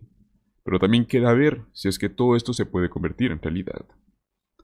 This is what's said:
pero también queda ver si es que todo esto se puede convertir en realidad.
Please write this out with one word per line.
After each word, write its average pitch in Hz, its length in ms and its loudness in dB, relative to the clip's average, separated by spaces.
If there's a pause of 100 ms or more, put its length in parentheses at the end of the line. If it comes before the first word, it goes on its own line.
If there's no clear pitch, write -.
(640)
pero 92 160 -2
también 113 260 4
queda 120 280 2
ver 135 400 2
si - 160 -4
es 92 100 -4
que 98 80 -2
todo 123 300 2
esto 117 160 -4
se 110 120 -2
puede 90 240 -2
convertir 98 420 -4
en 78 100 -8
realidad. - 460 -6 (760)